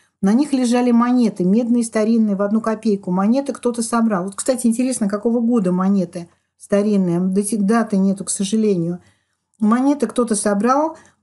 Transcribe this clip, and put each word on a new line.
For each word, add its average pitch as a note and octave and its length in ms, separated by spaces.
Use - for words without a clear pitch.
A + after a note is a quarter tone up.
На G3 120
них C#4+ 200
лежали B3 400
монеты, A#3 520
медные, A#3 380
старинные, A3 540
в G3 60
одну G#3 180
копейку. G#3+ 500
Монеты A#3 420
кто-то A#3 300
собрал. A3+ 440
Вот, G3+ 100
кстати, A#3+ 320
интересно, A#3+ 400
какого A3+ 320
года A3+ 320
монеты F#3 560
старинные. G3 600
До F#3+ 240
сих G3+ 240
даты A3+ 300
нету, F#3+ 280
к - 60
сожалению. F#3+ 680
Монеты B3+ 480
кто-то A3+ 300
собрал, B3 600